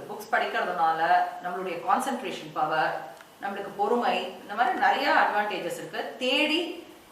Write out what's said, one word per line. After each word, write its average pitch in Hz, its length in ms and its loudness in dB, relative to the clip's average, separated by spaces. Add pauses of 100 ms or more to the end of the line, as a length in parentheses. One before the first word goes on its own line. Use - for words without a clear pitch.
புக்ஸ் - 260 -6
படிக்கிறதுனால 175 640 0 (440)
நம்மளுடைய 185 320 -6 (120)
கான்சென்ட்ரேஷன் 202 680 0
பவர், 160 400 2 (480)
நம்மளுக்கு 196 360 -6
பொறுமை, 233 400 2 (240)
இந்த 202 120 -10
மாதிரி 233 240 2
நிறைய 269 360 4 (100)
அட்வான்டேஜஸ் 175 580 0
இருக்கு. - 380 -6
தேடி 302 720 0 (180)